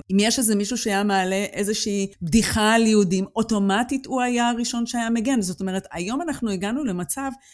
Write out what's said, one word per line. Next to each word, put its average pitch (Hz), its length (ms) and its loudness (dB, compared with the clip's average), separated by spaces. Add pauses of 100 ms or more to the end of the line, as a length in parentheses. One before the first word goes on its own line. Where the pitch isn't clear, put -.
(120)
אם 190 80 4
יש 226 200 2
איזה 226 160 2
מישהו 208 220 -2
שהיה 202 260 -2
מעלה 196 500 0
איזושהי 202 540 -2 (140)
בדיחה 214 520 2
על 226 140 4
יהודים, 196 380 4 (100)
אוטומטית 220 720 0
הוא 254 160 -2
היה 240 280 0
הראשון 240 360 -2
שהיה 233 240 -4
מגן. 233 320 2
זאת 180 180 -4
אומרת, 190 320 -4
היום 202 300 -4
אנחנו 269 300 -4
הגענו 208 320 -2
למצב 233 480 -4 (220)